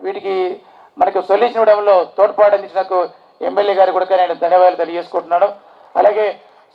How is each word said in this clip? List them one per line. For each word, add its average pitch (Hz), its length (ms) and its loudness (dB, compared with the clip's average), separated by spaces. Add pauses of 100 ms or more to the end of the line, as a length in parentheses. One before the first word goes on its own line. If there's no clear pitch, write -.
వీటికి 196 300 -8 (640)
మనకు 196 220 0 (100)
సొల్యూషన్ 226 300 0
ఇవ్వడంలో 208 360 4 (220)
తోడ్పాటు 202 380 2
అందించినందుకు 190 440 -4 (480)
ఎమ్మెల్యే 196 260 -2
గారికి 185 240 2
కూడా 185 240 0
నేను 170 120 -2 (100)
ధన్యవాదాలు 180 380 2
తెలియజేసుకుంటున్నాను. 170 640 -4 (520)
అలాగే 208 260 2 (480)